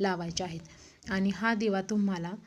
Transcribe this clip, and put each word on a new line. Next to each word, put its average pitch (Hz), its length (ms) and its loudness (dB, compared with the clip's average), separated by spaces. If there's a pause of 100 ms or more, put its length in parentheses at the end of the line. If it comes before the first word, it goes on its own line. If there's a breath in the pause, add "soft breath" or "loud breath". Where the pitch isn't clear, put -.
लावायच्या 180 460 0
आहेत. 165 140 -8 (500 loud breath)
आणि 190 240 2
हा 226 200 2
दिवा 202 280 2
तुम्हाला, 190 480 0 (160 loud breath)